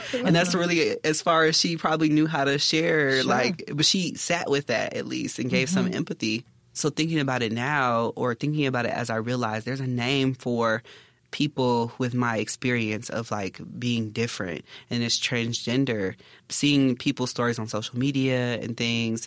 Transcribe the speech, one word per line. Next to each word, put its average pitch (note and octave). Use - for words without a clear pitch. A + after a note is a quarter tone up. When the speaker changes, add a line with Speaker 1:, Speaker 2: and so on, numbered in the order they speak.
Speaker 1:
<laughs> -
Speaker 2:
And B3
that's F3+
really E3+
as D#3
far D#3+
as D#3
she E3+
probably D#3+
knew D3+
how D#3
to C#3
share, D#3
Speaker 1:
Sure. B2+
Speaker 2:
like, B2
but D3
she F3+
sat -
with C#3
that G#2+
at -
least B2+
and B2+
gave C3
some C#3+
Speaker 1:
Mm-hmm. -
Speaker 2:
empathy. A#2
So -
thinking D#3
about C3
it A2
now, A#2+
or B2
thinking D3+
about B2+
it -
as A#2+
I A2+
realized, A2+
there's C3+
a C3
name C3
for A#2
people B2
with B2
my A#2+
experience A2
of, A2+
like, G2
being A#2+
different G#2+
and A#2+
as A#2
transgender, A#2
seeing C#3
people's B2+
stories A#2+
on A2
social A2+
media B2+
and A#2
things, A#2